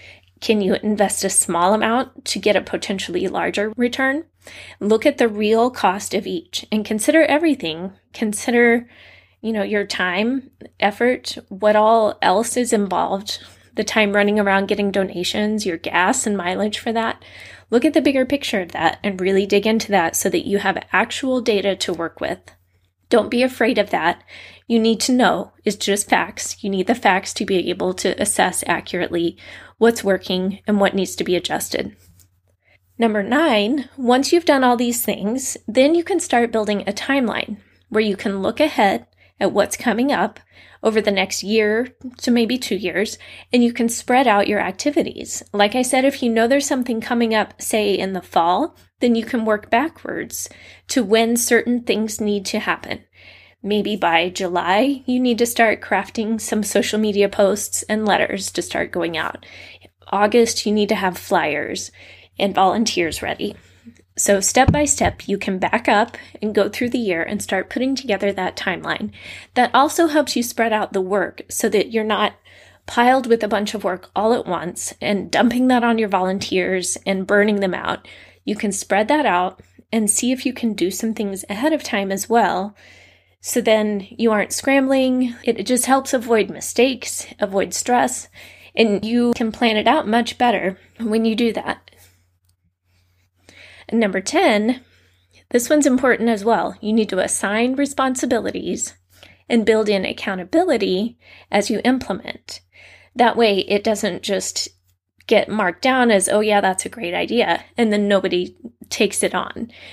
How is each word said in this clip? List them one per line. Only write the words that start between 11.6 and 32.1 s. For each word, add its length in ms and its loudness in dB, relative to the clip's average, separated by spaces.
all 460 4
else 360 2
is 160 0
involved, 680 -2
the 80 -2
time 300 0
running 260 2
around 280 2
getting 240 -2
donations, 720 -2
your 120 -4
gas 500 0
and 100 0
mileage 420 -4
for 140 -4
that. 300 -4
Look 160 4
at 80 2
the 80 4
bigger 240 2
picture 360 -2
of 120 -8
that 300 0
and 160 -4
really 260 2
dig 200 2
into 260 0
that 240 2
so 140 -2
that 180 -2
you 120 0
have 320 -2
actual 500 0
data 360 0
to 160 -4
work 280 -8
with. 180 -4
Don't 200 4
be 140 2
afraid 340 0
of 140 2
that. 320 0
You 120 4
need 220 4
to 100 0
know 400 2
it's 120 -2
just 340 -2
facts. 540 -2
You 60 -4
need 180 -2
the 80 2
facts 400 0
to 100 -4
be 240 0
able 260 -2
to 260 -2
assess 440 -2
accurately 720 -4
what's 260 4
working 600 -2
and 140 2
what 160 2
needs 220 -2
to 60 -2
be 120 0
adjusted. 600 -4